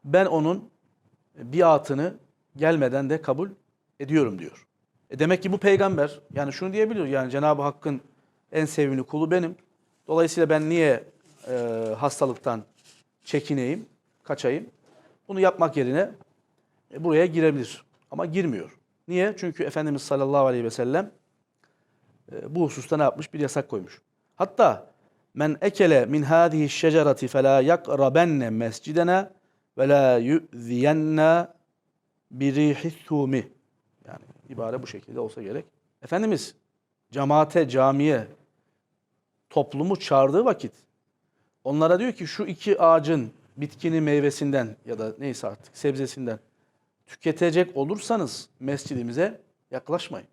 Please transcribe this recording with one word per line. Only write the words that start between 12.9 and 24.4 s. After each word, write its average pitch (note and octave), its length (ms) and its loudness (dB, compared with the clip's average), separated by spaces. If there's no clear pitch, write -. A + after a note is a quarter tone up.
çekineyim, C#3+ 640 -4
kaçayım? C#3+ 460 -4
Bunu G3 120 -8
yapmak E3+ 380 2
yerine, C#3+ 340 0
e, D3+ 100 -12
buraya E3 220 4
girebilir. D#3 600 0
Ama E3+ 140 -6
girmiyor. D#3 540 -4
Niye? F#3 300 -2
Çünkü F3 260 -6
Efendimiz D3 380 -4
sallallahu C#3 440 0
aleyhi B2 180 0
ve A2+ 60 -4
sellem, C3+ 420 -4
e, - 240 -12
bu F3 100 2
hususta C#3+ 320 -4
ne D3+ 60 2
yapmış? D3+ 300 -2
Bir D#3 60 -10
yasak C#3 300 -4
koymuş. F#2 320 -10
Hatta F#3 580 2